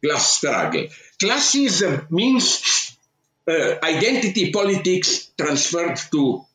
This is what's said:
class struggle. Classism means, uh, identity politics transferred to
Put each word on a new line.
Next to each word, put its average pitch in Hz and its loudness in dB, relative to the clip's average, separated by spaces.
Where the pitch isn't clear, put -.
class 147 0
struggle. 82 0
Classism 202 0
means, - 0
uh, 160 0
identity 190 0
politics 185 0
transferred 151 -2
to 135 0